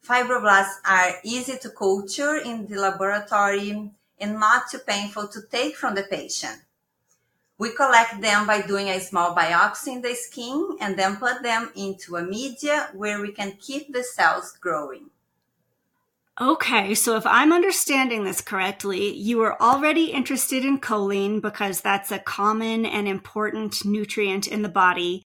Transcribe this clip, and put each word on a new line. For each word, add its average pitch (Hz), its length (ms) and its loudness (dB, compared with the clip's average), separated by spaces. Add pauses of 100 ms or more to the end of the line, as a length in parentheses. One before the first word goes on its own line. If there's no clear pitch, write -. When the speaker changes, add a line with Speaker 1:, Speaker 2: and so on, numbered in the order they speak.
Speaker 1:
Fibroblasts 240 800 2
are 185 380 4
easy 247 340 -6
to - 120 -14
culture 202 680 0
in 226 300 -8
the 202 120 -8
laboratory 202 1120 -2 (280)
and 214 200 -4
not 220 320 4
too 277 80 -10
painful 208 480 -4
to 208 140 -14 (100)
take 269 240 -2
from 226 200 -2
the 196 80 -2
patient. 147 580 -8 (1000)
We 220 140 -4
collect 233 480 4
them 208 260 2
by 208 140 2
doing 196 260 -2
a 185 140 -2
small 175 340 0
biopsy 175 540 2
in 247 120 -8
the 240 140 -4
skin 269 640 -6
and 196 180 -4
then 196 200 0
put 254 260 -2
them 233 320 -2
into 190 400 -8
a 170 80 -4
media 269 680 -4
where 208 280 -4
we 202 120 -8
can 196 260 -8
keep 285 320 -10
the 247 100 -4
cells - 520 0
growing. 143 560 -6 (1300)
Speaker 2:
Okay, 226 540 2
so 220 220 2
if 214 100 -2
I'm 277 240 6
understanding 277 720 2
this 190 160 -2
correctly, 196 760 -2
you 226 260 0
were 220 220 2
already 294 440 4
interested 262 580 -2
in 277 160 2
choline 202 640 0
because 208 400 -4
that's 196 320 0
a 190 60 -4
common 220 680 0
and 208 240 -2
important 214 720 -4
nutrient 208 640 0
in 214 140 -2
the 208 80 -2
body. 180 600 2